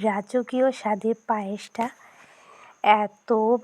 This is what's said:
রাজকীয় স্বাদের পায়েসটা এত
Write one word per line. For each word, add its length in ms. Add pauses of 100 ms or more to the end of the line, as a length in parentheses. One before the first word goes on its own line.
রাজকীয় 600 (140)
স্বাদের 340 (140)
পায়েসটা 560 (1160)
এত 260 (340)